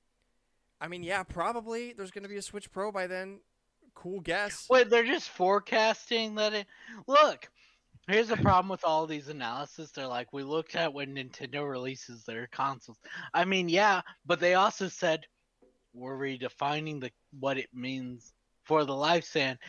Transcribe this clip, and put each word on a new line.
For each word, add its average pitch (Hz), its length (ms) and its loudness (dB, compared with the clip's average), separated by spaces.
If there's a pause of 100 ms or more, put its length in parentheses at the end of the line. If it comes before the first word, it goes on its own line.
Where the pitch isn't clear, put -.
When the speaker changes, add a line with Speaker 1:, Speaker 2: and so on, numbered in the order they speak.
(800)
Speaker 1:
I 156 60 -6
mean, 175 160 -10
yeah, 185 200 -2
probably 226 720 -6
there's 190 180 -12
gonna 202 160 -12
be 202 100 -10
a 196 40 -8
Switch 202 300 -14
Pro 202 200 -6
by 190 160 -4
then. 190 320 -8 (540)
Cool 185 260 -8
guess. 185 500 -2
Speaker 2:
Wait, 247 200 8
they're 233 160 6
just 294 240 -2
forecasting 214 1080 0
that 214 180 0
it, 208 120 -4 (400)
look, 269 440 6 (580)
here's 220 220 4
the 220 80 2
problem 185 320 6
with 185 140 -4
all 160 220 2
these 151 240 -8
analysis. 143 640 -8
They're 135 160 -8
like, 123 260 -6
"We 139 100 -8
looked 156 320 -4
at 165 180 0
when 139 220 -8
Nintendo 139 540 -8
releases 127 560 -8
their 117 220 -8
consoles." 131 500 -6 (380)
I 170 100 4
mean, 185 240 2
yeah, 190 320 6 (240)
but 170 140 2
they 175 160 4
also 196 320 2
said, 160 400 -2 (640)
"We're 127 240 -10
redefining 139 800 -4
the, 127 120 -8 (280)
what 135 200 -2
it - 140 -8
means 127 600 -8 (320)
for 156 180 4
the 135 100 -2
lifespan," 143 640 0 (120)